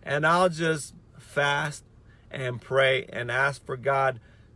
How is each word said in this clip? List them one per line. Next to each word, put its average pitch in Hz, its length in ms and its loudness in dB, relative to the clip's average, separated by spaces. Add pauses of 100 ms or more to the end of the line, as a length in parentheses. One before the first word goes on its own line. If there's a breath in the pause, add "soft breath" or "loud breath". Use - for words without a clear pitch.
and 147 240 0
I'll 180 220 4
just 160 440 -2 (240)
fast 143 680 -2 (440 soft breath)
and 127 320 -8
pray 131 500 2
and 120 200 -8
ask 135 340 -2
for 135 120 -8
God 135 420 0 (360 soft breath)